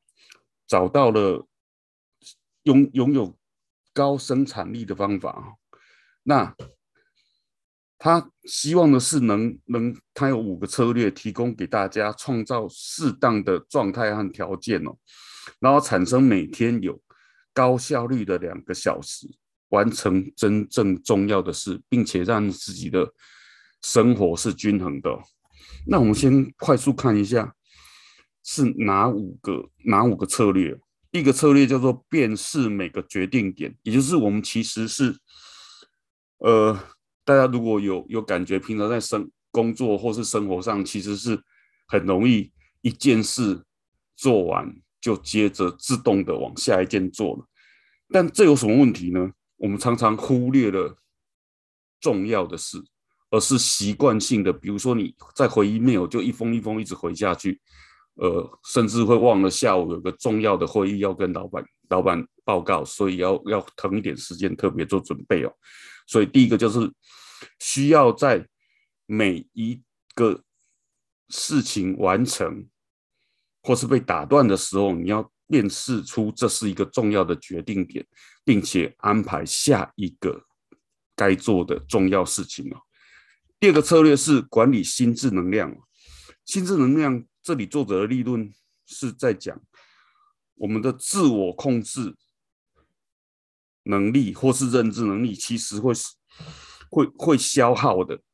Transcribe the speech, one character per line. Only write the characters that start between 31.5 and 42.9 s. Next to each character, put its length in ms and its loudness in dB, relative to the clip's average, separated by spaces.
略 140 8
叫 140 2
做 300 -2
辨 280 0
识 320 -2
每 200 -4
个 140 -8
决 220 -6
定 260 -2
点， 300 -10
也 100 -6
就 80 2
是 160 0
我 140 2
们 140 -2
其 180 -4
实 260 -6
是， 300 -2
呃， 380 4
大 120 4
家 120 6
如 140 -2
果 180 0
有， 280 -4
有 140 -6
感 240 -4
觉， 140 -2
平 180 -6
常 100 -2
在 120 -2
生-， 320 -6
工 240 0
作 240 0
或 160 -4
是 100 -6
生 240 -2
活 140 -4
上， 240 -4
其 160 -8
实 140 -6
是 260 -4
很 180 0
容 240 2
易 220 2
一 100 -2